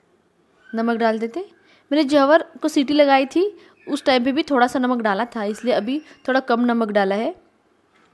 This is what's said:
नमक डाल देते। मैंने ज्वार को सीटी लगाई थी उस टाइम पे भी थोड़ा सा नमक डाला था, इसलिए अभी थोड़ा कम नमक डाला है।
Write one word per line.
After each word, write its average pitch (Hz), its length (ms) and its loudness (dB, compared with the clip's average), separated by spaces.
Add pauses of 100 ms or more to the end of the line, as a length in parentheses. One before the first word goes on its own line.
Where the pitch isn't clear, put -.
(720)
नमक 226 260 -2
डाल 226 220 0
देते। 226 220 -8 (500)
मैंने 294 140 2
ज्वार 285 380 4 (200)
को 311 60 -2
सीटी 294 260 0
लगाई 277 320 4
थी 330 180 -2 (420)
उस - 180 -6
टाइम 254 200 2
पे 269 80 0
भी 302 100 0
थोड़ा 247 240 2
सा 269 120 -2
नमक 247 220 -2
डाला 214 260 -2
था, 226 180 -8
इसलिए 220 300 -4
अभी 233 260 -4 (280)
थोड़ा 262 140 0
कम 240 200 -2
नमक 233 280 0
डाला 196 240 0
है। 247 200 -4 (800)